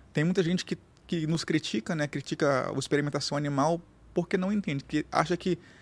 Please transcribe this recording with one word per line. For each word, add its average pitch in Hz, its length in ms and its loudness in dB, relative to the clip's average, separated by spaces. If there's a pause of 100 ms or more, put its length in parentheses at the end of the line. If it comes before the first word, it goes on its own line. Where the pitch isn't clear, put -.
(140)
tem 147 100 2
muita 180 180 2
gente 175 220 0
que, - 140 -6 (280)
que 160 200 -2
nos 160 180 0
critica, 175 500 -2
né, 151 140 -2
critica 143 680 0
a - 40 -4
experimentação 147 580 0
animal 143 420 2 (360)
porque 175 240 0
não 185 120 0
entende, 185 320 -2
que 151 300 -2
acha 160 240 2
que 175 220 0 (240)